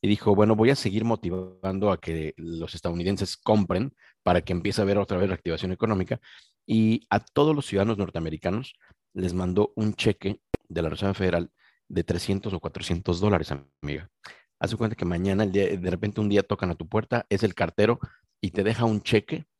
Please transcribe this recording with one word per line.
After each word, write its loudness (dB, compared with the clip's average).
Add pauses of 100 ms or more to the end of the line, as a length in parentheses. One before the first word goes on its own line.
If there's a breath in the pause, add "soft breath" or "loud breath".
y 0
dijo, 4
"Bueno, 6
voy 4
a 4
seguir -2
motivando -2
a 0
que -6
los -10
estadounidenses -4
compren 2 (260 soft breath)
para 4
que -4
empiece -2
a 4
haber 2
otra -2
vez 2
reactivación -4
económica". -2 (480 loud breath)
Y 2
a 2
todos 2
los -4
ciudadanos 0
norteamericanos -4 (380 soft breath)
les -4
mandó 0
un 0
cheque 0 (260)
de -4
la 0
Reserva -2
Federal 0 (360 soft breath)
de -2
trescientos -2
o -4
cuatrocientos -4
dólares, 2
amiga. -10 (500 loud breath)
Haz -2
de -6
cuenta -2
que -6
mañana, 0
el 0
día, 0
de -2
repente -4
un 0
día 4
tocan -2
a -2
tu -12
puerta, -2
es 0
el 2
cartero 2 (420 loud breath)
y -4
te 0
deja 0
un 2
cheque 0 (140)